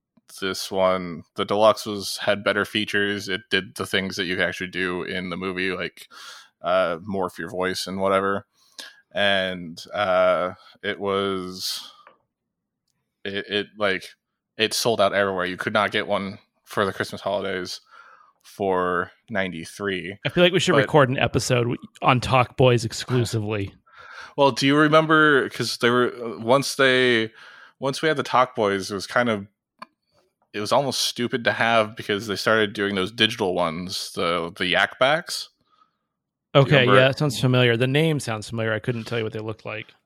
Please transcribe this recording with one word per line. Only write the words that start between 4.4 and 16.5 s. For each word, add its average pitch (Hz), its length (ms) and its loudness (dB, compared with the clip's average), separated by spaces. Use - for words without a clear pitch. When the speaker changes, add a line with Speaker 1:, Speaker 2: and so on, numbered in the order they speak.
Speaker 1:
actually 90 220 -4
do 90 360 -4
in 92 280 -8
the 87 60 -8
movie, 92 360 -4
like, 90 360 -10
uh, 85 380 0
morph 95 400 -4
your 82 100 -8
voice 92 380 -4
and 92 140 -8
whatever. 98 460 0
And, 92 720 -2
uh, 90 580 2
it 98 180 -6
was, 95 880 -4
it, 101 240 -6
it, 98 180 -4
like, 95 320 -2
it 110 180 0
sold 113 260 0
out 98 140 4
everywhere. 95 320 0
You 90 100 -6
could 110 160 -4
not 104 180 2
get 107 160 -2
one 98 320 -4